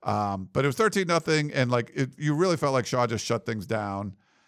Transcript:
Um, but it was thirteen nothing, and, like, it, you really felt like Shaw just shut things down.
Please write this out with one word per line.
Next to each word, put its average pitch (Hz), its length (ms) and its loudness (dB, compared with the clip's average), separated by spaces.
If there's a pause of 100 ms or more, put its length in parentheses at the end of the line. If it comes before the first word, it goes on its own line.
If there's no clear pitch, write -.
Um, 101 500 -2
but 135 120 2
it 143 40 4
was 135 80 -2
thirteen 202 300 2
nothing, 156 460 2
and, 127 180 2
like, 120 240 0
it, 135 240 0
you 147 160 0
really 175 220 2
felt 143 160 0
like 127 140 2
Shaw 123 200 2
just 113 180 -2
shut 113 220 -2
things 107 200 -4
down. 101 500 -4 (320)